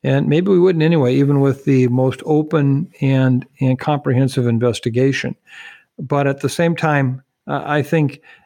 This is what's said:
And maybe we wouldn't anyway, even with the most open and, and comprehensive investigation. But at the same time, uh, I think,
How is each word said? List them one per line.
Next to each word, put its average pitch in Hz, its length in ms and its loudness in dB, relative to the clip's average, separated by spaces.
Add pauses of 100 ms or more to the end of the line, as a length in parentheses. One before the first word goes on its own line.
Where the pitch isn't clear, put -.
And 135 240 0
maybe 175 220 0
we 185 100 4
wouldn't 170 240 2
anyway, 143 320 2
even 139 240 2
with 135 260 0
the 131 240 2
most 131 360 0
open 151 680 0 (100)
and, 131 440 2 (160)
and 131 180 0
comprehensive 135 680 0
investigation. 120 880 -2 (640)
But 143 280 -2
at 139 140 -4
the 135 80 -2
same 170 260 -2
time, 139 460 -2 (260)
uh, 143 180 -6
I 143 180 -2
think, 151 380 -2 (240)